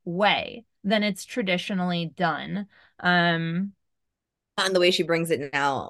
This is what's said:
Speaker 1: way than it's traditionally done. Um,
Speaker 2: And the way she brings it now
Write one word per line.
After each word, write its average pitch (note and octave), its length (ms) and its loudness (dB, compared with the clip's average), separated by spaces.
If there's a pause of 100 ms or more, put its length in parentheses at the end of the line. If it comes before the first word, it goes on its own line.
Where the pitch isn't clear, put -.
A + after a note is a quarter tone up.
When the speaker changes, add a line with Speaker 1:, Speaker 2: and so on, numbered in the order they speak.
Speaker 1:
way F3+ 640 0 (180)
than G3+ 180 2
it's G3+ 220 -4
traditionally F3+ 880 -2
done. E3 520 -4 (320)
Um, F3 720 0 (880)
Speaker 2:
And F#3+ 180 0
the F3+ 40 6
way F3+ 100 6
she F3+ 120 0
brings E3 280 0
it C#3 240 -2
now C#3 360 0